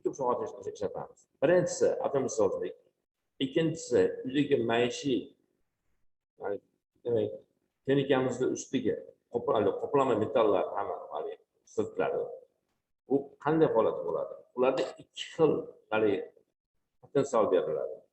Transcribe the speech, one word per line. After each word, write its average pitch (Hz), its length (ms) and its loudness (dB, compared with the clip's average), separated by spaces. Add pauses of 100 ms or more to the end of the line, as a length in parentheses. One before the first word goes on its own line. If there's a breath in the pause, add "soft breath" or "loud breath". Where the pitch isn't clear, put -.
ko'p 156 140 -4
soat 123 200 0 (340)
ishlatamiz. - 480 -10 (220)
Birinchisi 151 460 4 (180)
atom 139 220 0
misolchilik, 92 480 -2 (680)
ikkinchisi 131 580 0 (220)
uyidagi 135 320 2 (140)
maishiy, 120 500 0 (1200)
ya'ni, 98 180 -6 (460)
demak, 117 280 0 (540)
texnikamizni 131 600 0 (100)
ustiga 107 400 -2 (360)
qopla-, 107 500 0
qoplama 131 400 2
metallar 104 420 2 (120)
hamma, 98 200 -6 (160)
ya'ni, - 220 -8 (400)
sirtlari. - 480 -2 (880)
Bu 135 80 2 (280)
qanday 156 300 4
holat 107 320 4
bo'ladi? 80 280 -4 (220)
Ularda 127 260 2 (200)
ikki - 220 -14 (100)
xil, 156 180 4 (400)
ya'ni, 107 220 4 (880)
potensial - 420 2 (100)
beriladi. 71 420 0 (160)